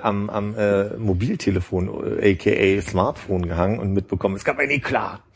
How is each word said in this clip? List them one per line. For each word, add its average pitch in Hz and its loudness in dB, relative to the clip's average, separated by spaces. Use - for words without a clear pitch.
am, 104 0
am, 104 -4
äh, 101 2
Mobiltelefon, 98 -2
äh, 101 6
A - 4
K 98 4
A 104 0
Smartphone 95 0
gehangen 87 0
und 95 -2
mitbekommen, 98 0
es - -12
gab 147 -2
ein 139 0
Eklat. 110 -2